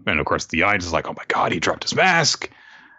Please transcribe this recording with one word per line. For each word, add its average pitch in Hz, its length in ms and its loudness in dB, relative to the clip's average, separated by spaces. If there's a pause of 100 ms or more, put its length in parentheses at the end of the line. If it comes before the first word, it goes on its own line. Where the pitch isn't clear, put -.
and 82 140 2
of 71 60 0
course, - 220 -2
the 82 160 0
audience 101 220 0
is 87 60 -4
like, 78 160 0
"Oh - 80 -8
my - 140 -14
God, - 240 0
he 87 80 -4
dropped - 220 -2
his - 120 -4
mask." 165 540 2 (500)